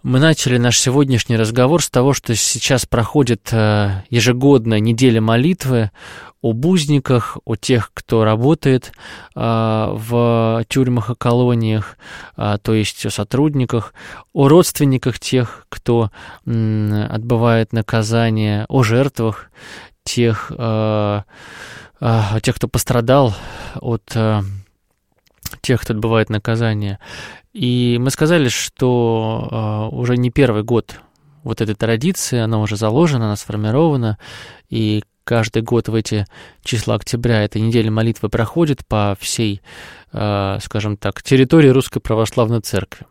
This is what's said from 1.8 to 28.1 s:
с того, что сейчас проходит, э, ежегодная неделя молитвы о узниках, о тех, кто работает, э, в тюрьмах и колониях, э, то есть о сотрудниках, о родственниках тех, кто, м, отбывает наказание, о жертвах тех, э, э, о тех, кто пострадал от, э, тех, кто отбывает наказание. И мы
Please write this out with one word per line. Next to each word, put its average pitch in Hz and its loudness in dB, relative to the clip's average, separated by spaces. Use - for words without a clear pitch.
с - -6
того, 127 2
что - -4
сейчас - 0
проходит, 120 0
э, 104 0
ежегодная 120 4
неделя 113 4
молитвы 120 0
о 113 0
узниках, 143 0
о 113 -4
тех, 120 0
кто 110 0
работает, 127 2
э, - -10
в 113 0
тюрьмах 123 0
и 120 -4
колониях, 120 0
э, 104 -2
то 110 0
есть 107 -2
о 110 -2
сотрудниках, 127 -2
о 139 2
родственниках 139 2
тех, - -2
кто, 117 -2
м, 107 -2
отбывает 117 0
наказание, 110 0
о 131 2
жертвах 113 -2
тех, 117 -2
э, 107 -2
э, 127 -2
о 110 0
тех, - -2
кто - -4
пострадал 123 2
от, 117 -6
э, 110 0
тех, 123 0
кто - -6
отбывает 110 0
наказание. 107 -2
И 123 0
мы 131 0